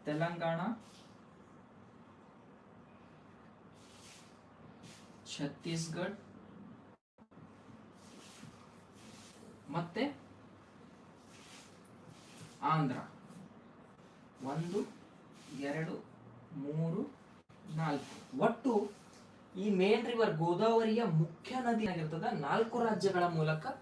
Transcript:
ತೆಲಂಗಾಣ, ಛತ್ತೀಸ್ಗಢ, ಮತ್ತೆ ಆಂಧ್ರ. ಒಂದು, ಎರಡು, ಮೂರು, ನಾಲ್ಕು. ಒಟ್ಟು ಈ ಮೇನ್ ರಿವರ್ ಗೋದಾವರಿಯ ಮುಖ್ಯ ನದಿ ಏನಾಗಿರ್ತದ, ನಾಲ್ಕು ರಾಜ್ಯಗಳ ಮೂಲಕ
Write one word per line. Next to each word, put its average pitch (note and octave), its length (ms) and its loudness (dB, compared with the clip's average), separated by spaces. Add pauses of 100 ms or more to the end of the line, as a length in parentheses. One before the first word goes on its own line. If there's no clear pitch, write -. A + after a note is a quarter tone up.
ತೆಲಂಗಾಣ, E3 560 0 (4000)
ಛತ್ತೀಸ್ಗಢ, E3 760 -4 (3500)
ಮತ್ತೆ G#3+ 480 -2 (2500)
ಆಂಧ್ರ. D3+ 340 4 (1500)
ಒಂದು, F3 380 -2 (760)
ಎರಡು, D#3+ 440 -4 (540)
ಮೂರು, E3 560 -2 (640)
ನಾಲ್ಕು. - 640 -4
ಒಟ್ಟು A3+ 540 4 (640)
ಈ G3+ 140 0
ಮೇನ್ G3+ 360 6
ರಿವರ್ A3 300 4
ಗೋದಾವರಿಯ A3 680 4
ಮುಖ್ಯ E3 560 2
ನದಿ A3+ 240 2
ಏನಾಗಿರ್ತದ, E3 480 -2
ನಾಲ್ಕು A3+ 520 2
ರಾಜ್ಯಗಳ F#3 380 4
ಮೂಲಕ D#3 440 2 (160)